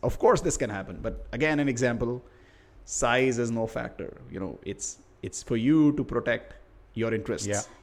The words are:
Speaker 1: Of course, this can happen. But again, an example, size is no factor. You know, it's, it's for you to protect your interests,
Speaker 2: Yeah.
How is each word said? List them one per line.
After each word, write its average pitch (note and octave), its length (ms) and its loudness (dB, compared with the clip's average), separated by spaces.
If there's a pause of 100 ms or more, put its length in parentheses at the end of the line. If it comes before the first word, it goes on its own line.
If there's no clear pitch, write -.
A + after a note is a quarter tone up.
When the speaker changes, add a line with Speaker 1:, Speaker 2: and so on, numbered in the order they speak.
Speaker 1:
Of - 160 0
course, G#3+ 220 6
this E3+ 160 0
can B2 120 -2
happen. G2 320 -8
But A2 320 -6
again, D3 280 2
an C#3 80 2
example, A#2+ 540 0 (640)
size B2+ 540 2
is A#2+ 120 0
no A2+ 160 0
factor. A#2+ 440 -8 (200)
You F#2 100 -8
know, E2+ 240 -6
it's, - 340 -8 (240)
it's - 200 -8
for A#2+ 140 -2
you D3 360 6
to C#3+ 120 -2
protect A#2+ 520 -4 (360)
your A2+ 220 0
interests, G#2 340 -4
Speaker 2:
Yeah. G2+ 140 0 (200)